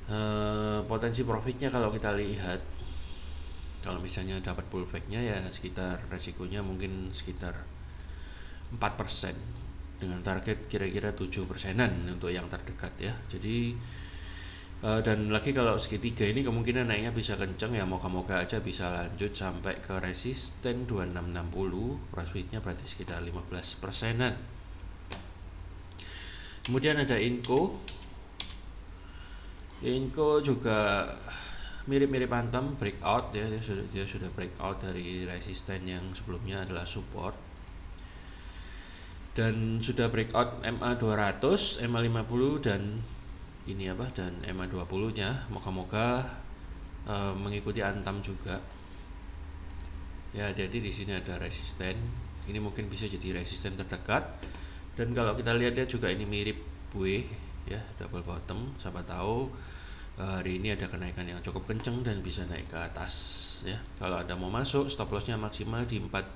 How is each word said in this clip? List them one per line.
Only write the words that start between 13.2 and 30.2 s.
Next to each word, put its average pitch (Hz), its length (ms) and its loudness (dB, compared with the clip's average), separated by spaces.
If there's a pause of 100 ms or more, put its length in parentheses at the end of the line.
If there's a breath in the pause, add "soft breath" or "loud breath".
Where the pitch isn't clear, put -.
Jadi, 117 480 0 (1040 loud breath)
eh, 110 240 4
dan 107 240 6
lagi 123 240 4
kalau 117 240 6
segitiga 110 480 2
ini 120 160 4
kemungkinan 120 400 4
naiknya 113 320 2
bisa 107 240 2
kenceng 101 320 0
ya, 104 160 2
moga-moga 92 560 2
aja 110 160 2
bisa 90 320 0
lanjut 87 400 0
sampai 90 480 -2
ke 95 240 -2
resisten 123 800 -2
dua 101 240 0
enam 87 240 -2
enam 87 160 -2
puluh, 95 480 0 (160)
profitnya 90 480 -2
berarti 87 320 -4
sekitar 87 320 -4
lima 85 240 -4
belas - 320 -4
persenan. 113 560 2 (2250 loud breath)
Kemudian 147 320 6
ada 135 160 6
Inco. 123 640 4 (2000 loud breath)
Inco 135 560 6